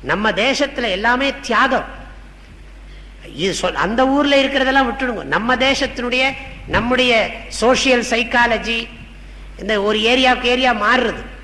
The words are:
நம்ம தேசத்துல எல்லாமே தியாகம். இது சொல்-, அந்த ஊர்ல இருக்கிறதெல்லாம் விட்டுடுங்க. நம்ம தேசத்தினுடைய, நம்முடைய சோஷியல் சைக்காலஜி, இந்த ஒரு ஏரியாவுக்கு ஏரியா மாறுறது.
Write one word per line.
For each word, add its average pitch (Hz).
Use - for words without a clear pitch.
நம்ம 190
தேசத்துல 269
எல்லாமே 247
தியாகம். 240
இது 185
சொல்-, 160
அந்த 226
ஊர்ல 285
இருக்கிறதெல்லாம் 269
விட்டுடுங்க. 226
நம்ம 233
தேசத்தினுடைய, 254
நம்முடைய 240
சோஷியல் 247
சைக்காலஜி, 233
இந்த 208
ஒரு 214
ஏரியாவுக்கு 254
ஏரியா 254
மாறுறது. 233